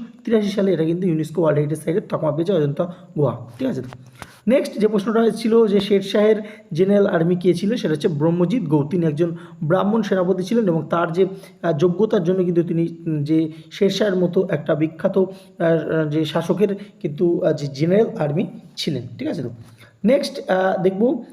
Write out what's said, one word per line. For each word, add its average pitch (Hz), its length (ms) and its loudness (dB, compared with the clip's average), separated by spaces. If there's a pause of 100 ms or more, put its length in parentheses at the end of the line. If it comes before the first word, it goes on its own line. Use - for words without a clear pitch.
(260)
তিরাশি 214 240 2
সালে 196 240 0
এটা 160 120 0
কিন্তু 175 220 -2
ইউনেস্কো 160 340 -2
ওয়ার্ল্ড 151 180 2
হেরিটেজ 147 240 -2
সাইটের 170 260 -2
তকমা 156 220 -2
পেয়েছে 165 220 -2
অজন্তা 156 400 -2 (240)
গুহা, 135 200 0 (220)
ঠিক 262 80 -2
আছে? 135 140 -4
তো - 60 -10 (600)
নেক্সট 269 300 2
যে 214 100 2
প্রশ্নটা 220 420 2
ছিল 226 380 4
যে 202 120 2
শের 196 220 2
শাহের 214 340 4 (380)
জেনারেল 196 340 4
আর্মি 170 280 2
কে 180 180 2
ছিল, 202 220 0
সেটা - 180 -2
হচ্ছে 220 140 0
ব্রহ্মজিৎ 175 560 0
গৌর। 147 240 0
তিনি 175 180 0
একজন 170 300 0 (280)
ব্রাহ্মণ 190 380 2
সেনাপতি 185 420 0
ছিলেন 226 240 0
এবং 160 220 0
তার 165 240 0
যে, 185 120 2 (360)
আহ, 165 160 0
যোগ্যতার 180 460 2
জন্য 185 200 0
কিন্তু 170 200 0
তিনি, 170 240 0 (180)
উম, 156 180 -2
যে 156 280 0 (200)
শের 196 180 2
শাহের 196 260 0
মতো 185 360 2
একটা 160 240 -2
বিখ্যাত, 165 420 -2
আহ, 165 920 -2
যে 156 160 0
শাসকের 190 500 0 (260)
কিন্তু, 175 400 0
আহ, 165 120 2
যে 143 140 -6
জেনারেল 165 400 2 (120)
আর্মি 151 280 -2 (280)
ছিলেন, 127 280 -6 (160)
ঠিক 262 80 -6
আছে? 185 160 -6
তো 120 60 -6 (540)
নেক্সট, 269 460 0
আহ, 185 340 0
দেখব 202 500 0